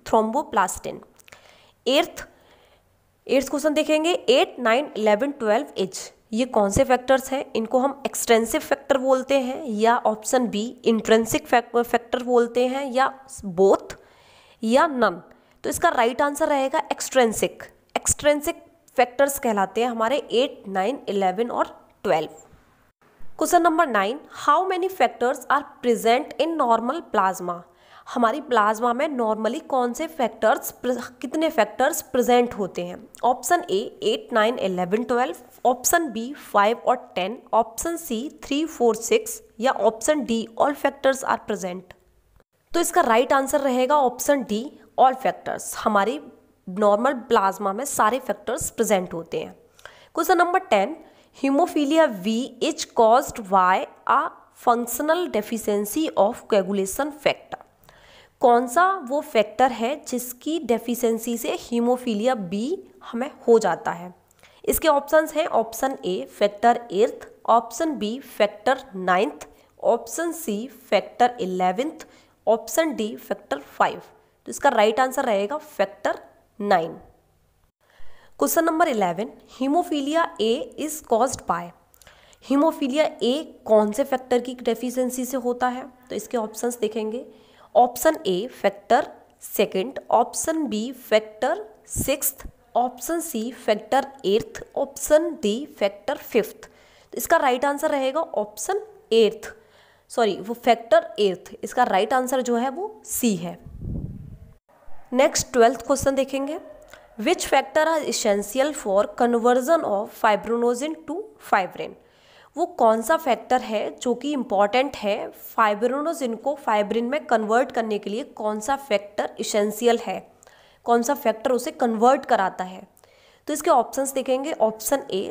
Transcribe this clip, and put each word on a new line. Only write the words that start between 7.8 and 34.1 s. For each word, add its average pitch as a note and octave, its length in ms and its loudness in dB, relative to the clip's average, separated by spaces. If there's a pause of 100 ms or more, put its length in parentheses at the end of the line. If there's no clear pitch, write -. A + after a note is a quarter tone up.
एक्सट्रिंसिक A3+ 540 2
फैक्टर - 380 0
बोलते C4 420 2
हैं C4 260 -6
या A3 300 2
ऑप्शन A#3 500 0
बी G#3 380 -6
इंट्रिंसिक A3+ 640 2
फैक-, A#3+ 360 2
फैक्टर A#3+ 400 -2
बोलते A#3+ 440 2
हैं C4+ 260 -4
या C4 280 0 (240)
बोथ F#3+ 520 2 (680)
या C4 220 4
नन? A3 360 0 (420)
तो - 60 -2
इसका E4+ 180 2
राइट B3+ 340 2
आंसर C#4+ 260 0
रहेगा C#4 300 0 (140)
एक्सट्रिंसिक। - 720 0 (320)
एक्सट्रिंसिक D4 680 0 (320)
फैक्टर्स C4 420 2
कहलाते G3+ 420 0
हैं B3 80 0
हमारे A#3 280 0
एट, - 520 -2
नाइन, G3 300 -2 (100)
इलेवन G3+ 420 0
और - 380 -4 (140)
ट्वेल्व। D#3+ 260 0 (1120)
क्वेश्चन E4+ 240 4
नंबर E4+ 240 4
नाइन, A3 340 -2 (280)
how F4+ 240 4
many F4+ 160 -2
factors B3 500 0
are C#4+ 260 -2 (220)
present A#3 540 2
in D#4+ 220 0
normal A#3+ 340 0 (180)
plasma? F3+ 460 0 (540)
हमारी A#3+ 260 2
प्लाज्मा A3+ 520 2
में C#4 160 0
normally A3 580 -2
कौन B3 260 0
से D#4 140 -6
फैक्टर्स A#3 640 0
प्र-, B3 320 -4 (180)
कितने D#4 280 -2
फैक्टर्स C4+ 540 0
प्रेजेंट A#3+ 520 2
होते F3+ 300 -6
हैं? - 240 -14 (160)
ऑप्शन E4+ 460 0
ए G3 320 -4
एट, A3+ 300 -2